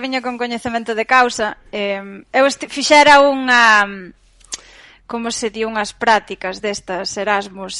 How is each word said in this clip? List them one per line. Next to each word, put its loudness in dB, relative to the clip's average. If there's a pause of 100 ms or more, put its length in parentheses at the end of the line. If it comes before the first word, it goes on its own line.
viña -4
con -8
coñecemento -6
de -4
causa. 2 (160)
Em, -8
eu 2
esti-, -2
fixera 6
unha, 4 (1200)
como -6
se -6
di, -6
unhas -6
prácticas 0
destas -8
Erasmus -4